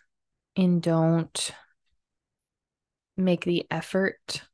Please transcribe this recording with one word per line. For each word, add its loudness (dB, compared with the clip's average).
and 2
don't 0
make 0
the 0
effort -4